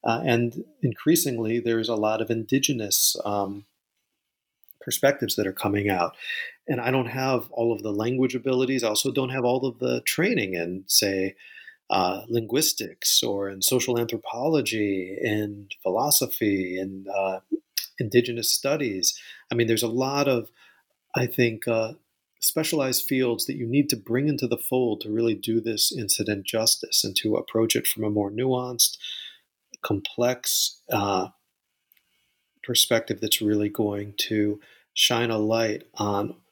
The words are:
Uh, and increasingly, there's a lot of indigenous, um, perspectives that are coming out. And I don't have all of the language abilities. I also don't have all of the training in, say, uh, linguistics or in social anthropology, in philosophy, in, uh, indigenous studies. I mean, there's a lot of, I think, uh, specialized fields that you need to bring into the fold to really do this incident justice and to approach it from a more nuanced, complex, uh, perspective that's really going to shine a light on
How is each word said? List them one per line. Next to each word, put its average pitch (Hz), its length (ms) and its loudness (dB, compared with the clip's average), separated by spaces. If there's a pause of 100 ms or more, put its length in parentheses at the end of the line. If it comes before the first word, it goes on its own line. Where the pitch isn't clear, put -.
Uh, 113 220 0
and 120 400 0 (180)
increasingly, 120 760 2
there's 113 280 0
a 117 60 0
lot 107 260 0
of 110 100 -4
indigenous, 113 920 0
um, 101 420 -2 (1120)
perspectives 131 560 0
that 104 100 0
are 95 60 -2
coming 101 360 0
out. 90 280 0 (500)
And 123 140 -2
I 120 100 0
don't 131 160 2
have 131 460 -2
all 117 200 0
of 104 120 -4
the 107 80 -4
language 127 420 0
abilities. 127 480 0
I 113 60 0
also 110 240 0
don't 131 160 0
have 131 160 -4
all 127 200 0
of 123 140 -4
the 123 220 -2
training 156 540 0
in, 87 340 -6
say, 95 480 2 (520)
uh, 95 400 0
linguistics 117 920 0
or 101 260 -2
in 98 140 -6
social 123 340 2
anthropology, 113 1300 -2
in 104 460 -2 (160)
philosophy, 98 960 0
in, 95 340 -8
uh, 95 260 -2 (600)
indigenous 117 500 2
studies. 135 680 0 (360)
I - 20 -2
mean, 117 140 4
there's 113 140 4
a 117 60 0
lot 135 380 0
of, 120 240 2 (640)
I 127 120 2
think, 117 420 0
uh, 113 240 0 (480)
specialized 147 680 0
fields 123 400 0
that 139 100 -6
you 123 100 -4
need 139 240 2
to 135 60 4
bring 123 300 0
into 135 220 0
the 113 80 0
fold 123 460 0
to 107 100 -6
really 113 220 2
do 113 260 0
this 110 360 0
incident 101 480 -2
justice - 600 0
and 98 120 -4
to 107 200 2
approach 113 400 2
it 120 100 0
from - 160 -2
a 107 80 0
more 104 220 0
nuanced, 127 640 2 (880)
complex, - 960 -2 (100)
uh, 98 380 0 (1400)
perspective 113 560 2
that's 110 220 0
really 104 260 2
going 104 480 -2
to 104 420 0 (360)
shine 117 360 2
a 110 80 0
light 110 460 0 (100)
on 101 400 -2 (180)